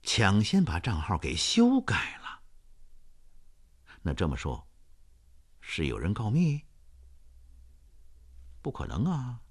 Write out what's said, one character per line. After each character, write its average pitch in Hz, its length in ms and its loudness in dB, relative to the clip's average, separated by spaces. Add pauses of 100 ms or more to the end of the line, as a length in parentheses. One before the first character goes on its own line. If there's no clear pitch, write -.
抢 107 400 4
先 190 220 4
把 85 140 0
账 80 220 -2
号 85 160 0
给 65 180 -2
修 247 460 4
改 - 380 -2
了。 - 240 -16 (1600)
那 76 100 -2
这 82 160 0
么 65 80 -2
说， - 300 -6 (960)
是 - 260 -4
有 57 120 -2
人 87 140 -2
告 107 180 -2
密 147 320 2 (2000)
？”“不 139 120 -8
可 - 140 -8
能 95 180 -2
啊 123 360 -2 (100)